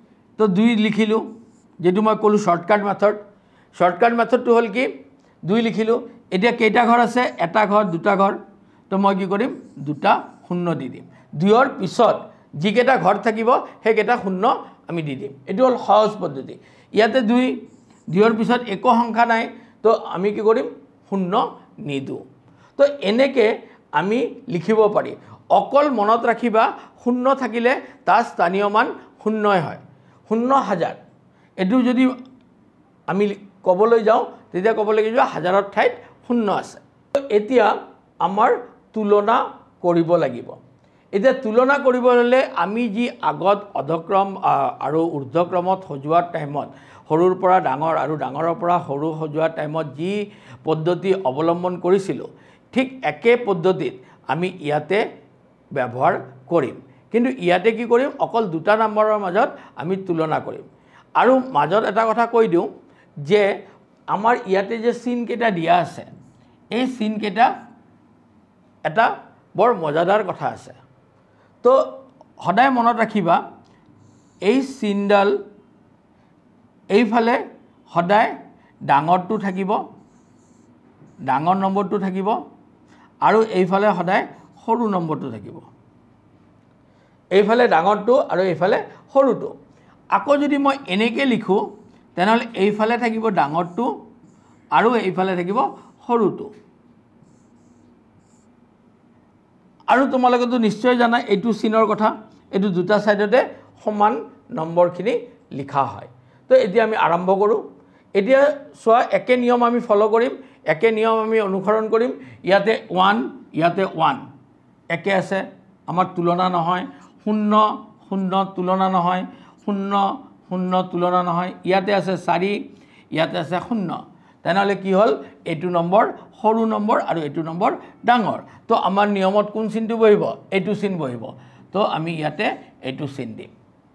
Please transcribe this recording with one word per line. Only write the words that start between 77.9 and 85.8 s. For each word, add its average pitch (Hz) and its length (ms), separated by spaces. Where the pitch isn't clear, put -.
সদায় 175 360
ডাঙৰটো 170 460
থাকিব, 190 260
ডাঙৰ 156 360
নম্বৰটো 190 360
থাকিব, 190 280
আৰু 202 120
এইফালে 190 300
সদায় 180 260
সৰু 233 200
নম্বৰটো 156 360
থাকিব। 107 240